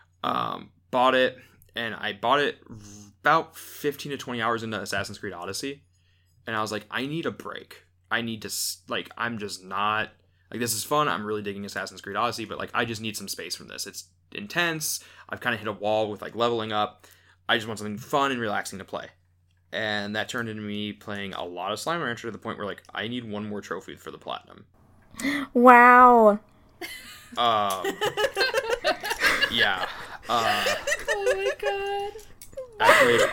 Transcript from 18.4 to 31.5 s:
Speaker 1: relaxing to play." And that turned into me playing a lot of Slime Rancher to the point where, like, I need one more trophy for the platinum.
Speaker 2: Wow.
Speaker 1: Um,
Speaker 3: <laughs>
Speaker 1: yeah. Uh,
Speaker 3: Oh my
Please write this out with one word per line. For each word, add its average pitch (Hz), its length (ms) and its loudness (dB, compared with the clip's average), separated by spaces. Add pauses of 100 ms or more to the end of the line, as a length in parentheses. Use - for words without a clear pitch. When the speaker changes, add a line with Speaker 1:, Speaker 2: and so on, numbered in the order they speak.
Speaker 1:
relaxing 101 380 -4
to 95 60 -14
play." - 240 -10 (640)
And 104 440 -4
that 107 140 -4
turned 117 180 -4
into 107 140 -8
me 104 320 -6
playing 101 400 -8
a - 100 -8
lot 90 300 -6
of 107 60 -6
Slime 170 220 -4
Rancher 117 260 -6
to 113 40 -6
the 95 60 -10
point 107 200 -8
where, 101 100 -6
like, 90 140 -8 (120)
I 104 160 -6
need 120 200 -8
one 104 200 -8
more 104 100 -8
trophy 87 380 -10
for - 120 -16
the 73 80 -12
platinum. - 480 -12 (880)
Speaker 2:
Wow. 240 840 10 (1000)
Speaker 1:
Um, 101 480 2
Speaker 3:
<laughs> 392 120 -4 (1500)
Speaker 1:
yeah. 101 360 2 (420)
Uh, 113 340 2 (460)
Speaker 3:
Oh 392 260 2
my 392 240 -2